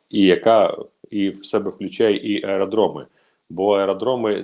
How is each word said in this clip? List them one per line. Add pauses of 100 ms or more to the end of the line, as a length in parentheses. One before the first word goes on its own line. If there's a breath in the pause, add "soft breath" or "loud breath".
і
яка (320)
і
в
себе
включає
і
аеродроми. (440)
Бо
аеродроми —